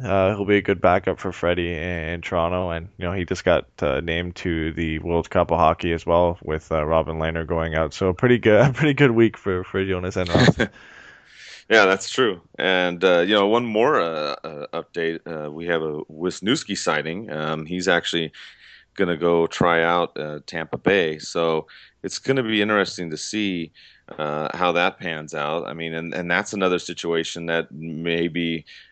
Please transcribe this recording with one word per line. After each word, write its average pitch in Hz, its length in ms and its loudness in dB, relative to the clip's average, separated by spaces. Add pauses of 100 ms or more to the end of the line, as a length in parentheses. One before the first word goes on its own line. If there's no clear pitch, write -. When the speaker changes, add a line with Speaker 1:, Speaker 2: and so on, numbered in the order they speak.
Speaker 1:
Uh, 98 320 2
he'll 101 100 -2
be 104 120 4
a 95 40 2
good 87 200 0
backup 92 380 2
for 92 120 -6
Freddie 87 420 -2
in, 80 60 -6
in 85 420 -6
Toronto, 87 500 -2
and, 82 260 -8
you 92 80 -6
know, 87 80 -2
he 95 100 -2
just - 220 -6
got, 85 200 4 (160)
uh, 71 200 0
named 85 360 -4
to 82 360 -2
the 80 260 -4
World 82 300 -2
Cup 85 220 2
of 82 80 2
Hockey 82 340 2
as 82 120 -4
well 87 380 4
with, 78 260 -6
uh, 80 160 0
Robin 80 320 0
Lehner 82 300 -4
going 80 280 -2
out. 80 180 0
So 95 160 0
a 90 40 2
pretty 123 260 4
good, 104 220 6
<laughs> 139 80 6
a 123 40 -2
pretty 147 200 2
good 135 180 6
week 113 260 4
for, 92 260 -2
for 98 220 -2
Jonas 90 300 -2
Enroth. 98 600 4
Speaker 2:
<laughs> - 40 -20 (920)
Yeah, 107 160 8
that's 95 240 2
true. 104 320 0 (180)
And, 90 440 2
uh, 90 180 6
you 98 120 2
know, 101 140 6
one 120 180 2
more, 117 340 2
uh, 78 440 -4
uh, 73 300 -10
update. 82 520 -6
Uh, 76 260 -8
we 82 160 -10
have 82 140 0
a 76 240 -4
Wisniewski 90 720 -4
sighting. 80 540 -4
Um, 78 340 -6
he's 90 220 -6
actually 85 440 0 (640)
gonna 87 220 0
go 85 300 2
try 85 360 2
out, 87 360 0
uh, 76 280 -8
Tampa 80 300 -8
Bay. 85 420 0
So 80 480 -2 (360)
it's - 160 -8
gonna 135 240 0
be 110 180 0
interesting 98 500 0
to 76 60 -6
see, 92 540 -4 (460)
uh, 76 400 -4
how 90 160 2
that 90 260 0
pans 78 360 -8
out. 76 320 -4
I 65 60 -10
mean, 82 200 -8
and, 82 200 -8
and 87 180 -4
that's 95 220 -2
another 92 260 0
situation 82 680 -6
that 82 240 -2
maybe, 82 960 -4 (260)